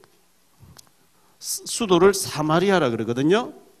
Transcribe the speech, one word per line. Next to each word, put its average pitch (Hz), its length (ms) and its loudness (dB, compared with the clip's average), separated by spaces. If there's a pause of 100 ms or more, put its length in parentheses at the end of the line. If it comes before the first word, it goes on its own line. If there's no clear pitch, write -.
(1400)
수-, - 300 -10
수도를 190 480 2
사마리아라 165 760 0
그러거든요. 131 640 -2 (260)